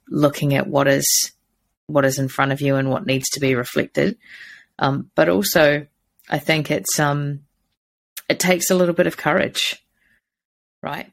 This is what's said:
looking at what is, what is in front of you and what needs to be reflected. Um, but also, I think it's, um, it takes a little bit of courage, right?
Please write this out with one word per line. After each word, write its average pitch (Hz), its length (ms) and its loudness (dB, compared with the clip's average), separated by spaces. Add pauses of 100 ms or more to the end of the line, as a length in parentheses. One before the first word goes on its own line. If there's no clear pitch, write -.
looking 147 460 2
at 139 120 0
what 139 200 0
is, - 440 0 (560)
what 143 180 2
is 135 140 0
in 135 80 0
front 139 240 -2
of 135 80 -4
you 139 160 2
and 135 140 0
what - 160 -4
needs 131 240 -2
to - 100 -6
be 135 160 2
reflected. 143 600 -2 (640)
Um, 139 360 -2
but 160 140 4
also, 156 560 2 (440)
I 151 100 -2
think 156 320 0
it's, - 280 -2
um, 143 420 -2 (880)
it 170 100 0
takes 180 300 0
a 190 60 4
little 180 180 4
bit 170 140 2
of 165 100 -4
courage, - 680 -2 (960)
right? - 320 -12